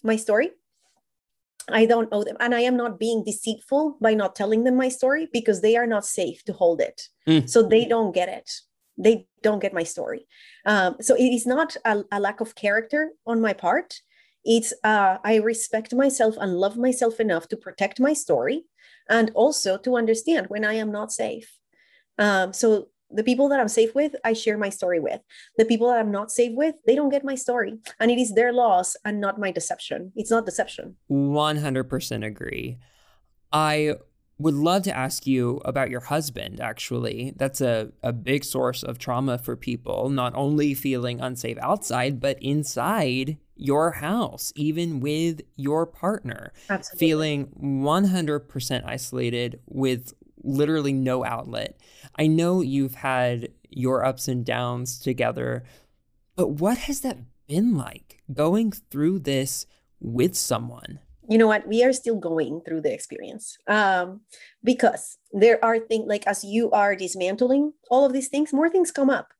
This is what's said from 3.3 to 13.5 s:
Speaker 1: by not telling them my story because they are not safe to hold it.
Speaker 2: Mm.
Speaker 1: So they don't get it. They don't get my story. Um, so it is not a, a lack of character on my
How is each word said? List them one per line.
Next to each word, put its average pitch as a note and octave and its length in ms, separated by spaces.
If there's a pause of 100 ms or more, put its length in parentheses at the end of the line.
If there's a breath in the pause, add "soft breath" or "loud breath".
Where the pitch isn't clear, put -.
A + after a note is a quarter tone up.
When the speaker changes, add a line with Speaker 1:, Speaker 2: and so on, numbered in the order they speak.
Speaker 1:
by A3 140
not G3+ 200
telling A3 300
them B3+ 120
my C4 120
story C4+ 440
because A3+ 280
they G#3+ 160
are A#3+ 100
not G#3+ 180
safe F3 400
to G3+ 80
hold E3+ 280
it. - 220 (260)
Speaker 2:
Mm. D#3 200
Speaker 1:
So A3+ 140
they A3 220
don't A3+ 280
get F3+ 160
it. - 220 (480)
They G#3+ 280 (160)
don't G#3+ 200
get G3 100
my E3 120
story. - 420 (400 soft breath)
Um, F#3+ 340
so B3 140
it B3+ 180
is A#3+ 140
not D4+ 380
a, G#3 260
a G3+ 100
lack G3+ 200
of A3+ 140
character A3+ 580 (140)
on A3+ 140
my A3 120